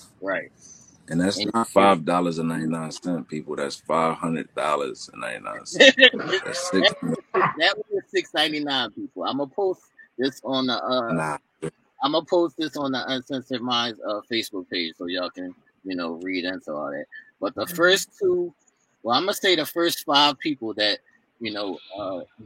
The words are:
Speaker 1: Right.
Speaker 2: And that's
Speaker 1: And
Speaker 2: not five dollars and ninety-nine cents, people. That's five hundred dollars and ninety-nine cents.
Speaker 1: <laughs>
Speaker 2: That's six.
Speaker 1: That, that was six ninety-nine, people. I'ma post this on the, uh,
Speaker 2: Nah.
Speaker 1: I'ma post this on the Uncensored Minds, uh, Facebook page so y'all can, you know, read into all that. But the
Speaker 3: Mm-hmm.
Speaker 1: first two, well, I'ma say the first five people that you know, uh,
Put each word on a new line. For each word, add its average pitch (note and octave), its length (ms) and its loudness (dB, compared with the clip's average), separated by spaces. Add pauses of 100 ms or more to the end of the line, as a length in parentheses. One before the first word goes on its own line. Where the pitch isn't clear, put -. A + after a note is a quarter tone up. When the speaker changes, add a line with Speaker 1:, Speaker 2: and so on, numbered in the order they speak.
(200)
Speaker 1:
Right. F2+ 320 -4 (560)
Speaker 2:
And D#2+ 120 0
that's F#2+ 180 2
Speaker 1:
And G#2 140 -2
Speaker 2:
not A2+ 160 2
five G2 360 6
dollars F2 340 2
and E2 100 0
ninety-nine D#2+ 440 -2
cents, E2+ 360 -4
people. D2+ 280 -6
That's C#2+ 200 -4
five D#2+ 400 0
hundred E2 380 -4
dollars C#2+ 580 -2
and - 80 -16
ninety-nine G#1 460 -10
cents. C4+ 300 8
Speaker 1:
<laughs> - 480 4
Speaker 2:
That's - 260 -6
six. - 200 4 (440)
Speaker 1:
That, - 240 2
that G3+ 160 4 (160)
was F#3+ 180 -2
six F3 260 -2
ninety-nine, D3 580 0
people. - 320 -8
I'ma C3 220 -2
post F#3 360 -2 (360)
this C#3 260 -2
on C3 220 0
the, A#2 160 -2
uh, A#2+ 300 0
Speaker 2:
Nah. - 260 -2 (640)
Speaker 1:
I'ma D3+ 260 2
post E3+ 280 4
this D#3 200 -6
on C#3 160 -2
the B2 200 -2
Uncensored B2+ 500 -6
Minds, A#2+ 440 -2
uh, G#2 140 -2 (100)
Facebook G#2+ 400 -4
page E2+ 260 -4
so F2 100 -8
y'all F2+ 240 -2
can, F2+ 240 -12 (300)
you F#2+ 120 -4
know, E2+ 260 -4
read F#2 220 -4
into F2 280 -6
all D2 180 -4
that. D2 140 -8 (360)
But G2 140 -4
the F#2 100 -4
Speaker 3:
Mm-hmm. F3 120 -8
Speaker 1:
first F3+ 420 4
two, F3+ 340 0 (500)
well, A#2+ 140 2
I'ma F#3 160 2
say F#3+ 240 2
the D3+ 100 0
first E3+ 380 -2
five C#3+ 340 2
people B2 360 -6
that G#2 240 0 (440)
you A2 100 -4
know, G2+ 260 -6 (200)
uh, F#2+ 240 -6 (240)